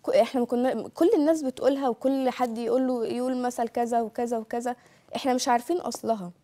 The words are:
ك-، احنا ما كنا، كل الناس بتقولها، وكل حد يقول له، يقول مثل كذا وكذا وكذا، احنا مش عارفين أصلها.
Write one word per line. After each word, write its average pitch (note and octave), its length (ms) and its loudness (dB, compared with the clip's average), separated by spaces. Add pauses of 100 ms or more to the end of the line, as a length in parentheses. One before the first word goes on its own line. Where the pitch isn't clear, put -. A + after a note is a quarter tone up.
ك-، - 40 -2
احنا A#3 300 4
ما A#3 60 0
كنا، B3 420 -2
كل F4 260 2
الناس D#4 280 4
بتقولها، C4+ 460 0
وكل C4 420 0
حد A#3 280 -2
يقول B3 280 0
له، B3 200 -2
يقول B3+ 300 -2
مثل B3 320 -2
كذا A#3 320 0
وكذا A#3 380 -4
وكذا، A#3+ 380 -6 (400)
احنا B3+ 180 0
مش B3+ 140 0
عارفين B3 300 2
أصلها. A3 520 -4 (140)